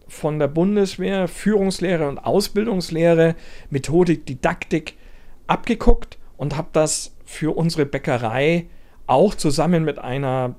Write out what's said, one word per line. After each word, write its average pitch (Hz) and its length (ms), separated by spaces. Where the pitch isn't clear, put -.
von 151 300
der 147 80
Bundeswehr 185 800
Führungslehre 190 800
und 135 100
Ausbildungslehre, 170 1160
Methodik, 156 540
Didaktik 160 720
abgeguckt - 680
und 147 200
hab 160 160
das - 520
für - 320
unsere 160 300
Bäckerei 135 840
auch 156 260
zusammen 160 500
mit 151 140
einer 131 600